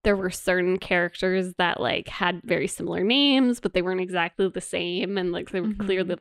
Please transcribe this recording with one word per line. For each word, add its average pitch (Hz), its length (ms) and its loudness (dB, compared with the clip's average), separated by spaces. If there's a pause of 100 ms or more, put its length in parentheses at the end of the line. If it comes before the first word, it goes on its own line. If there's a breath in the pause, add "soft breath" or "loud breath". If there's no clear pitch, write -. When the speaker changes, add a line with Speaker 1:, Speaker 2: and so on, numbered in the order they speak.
Speaker 1:
there 202 120 4
were 190 140 -2
certain 180 480 0
characters 185 800 0
that, 170 220 0
like, - 280 -2
had 180 360 -2
very 165 240 0
similar - 360 -4
names, 262 560 4
but - 120 -2
they 185 100 2
weren't 185 180 -2
exactly 180 480 0
the 180 120 -4
same. 180 580 -4
And, 180 140 0
like, 175 180 -6
there 185 120 -2
were 214 60 0
Speaker 2:
Mm-hmm. 208 180 -4
Speaker 1:
clearly, 185 340 0